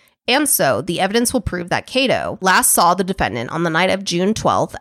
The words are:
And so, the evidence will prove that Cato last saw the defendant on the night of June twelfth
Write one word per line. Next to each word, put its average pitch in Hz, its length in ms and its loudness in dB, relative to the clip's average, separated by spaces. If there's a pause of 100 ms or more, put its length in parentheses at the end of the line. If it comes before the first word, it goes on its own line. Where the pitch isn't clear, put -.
(280)
And 277 220 2
so, 135 320 2
the 175 180 -4
evidence 196 320 0
will 254 80 0
prove 175 300 -6
that 127 180 -2
Cato 147 540 -2
last 190 320 2
saw 175 200 4
the 185 120 -2
defendant 120 460 -4
on 165 120 -2
the 170 60 0
night 170 200 0
of 196 140 -2
June 185 300 0
twelfth 131 480 0